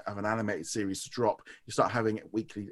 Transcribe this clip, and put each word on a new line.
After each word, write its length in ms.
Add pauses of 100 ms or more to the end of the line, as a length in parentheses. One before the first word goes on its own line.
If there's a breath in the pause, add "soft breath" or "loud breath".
of 100
an 80
animated 400
series 380
to 60
drop. 320 (240 soft breath)
You 60
start 200
having 280 (120)
weekly 400